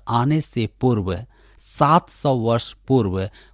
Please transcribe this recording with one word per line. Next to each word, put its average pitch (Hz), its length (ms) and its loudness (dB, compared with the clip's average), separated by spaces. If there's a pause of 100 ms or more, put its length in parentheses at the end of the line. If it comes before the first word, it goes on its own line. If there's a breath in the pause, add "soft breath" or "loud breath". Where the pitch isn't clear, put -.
आने 127 320 0
से 113 280 -4 (120)
पूर्व, 104 440 -2 (360 soft breath)
सात 160 500 0
सौ 139 240 -2
वर्ष 117 380 -2
पूर्व, 98 580 -2 (240 soft breath)